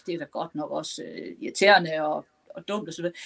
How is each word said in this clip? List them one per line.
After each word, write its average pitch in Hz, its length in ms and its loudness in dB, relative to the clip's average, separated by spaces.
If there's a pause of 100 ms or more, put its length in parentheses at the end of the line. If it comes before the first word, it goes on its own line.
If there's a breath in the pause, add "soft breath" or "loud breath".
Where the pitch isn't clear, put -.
det 175 80 -4
er 170 60 -4
da 143 60 -8
godt - 300 -8
nok 151 160 -4
også, 151 320 -6
øh, 85 380 -10
irriterende 175 600 6
og, 151 240 -2 (240)
og - 180 -16
dumt," 208 200 -4
og 160 60 -8
så - 80 -10
videre. 175 140 -2 (100)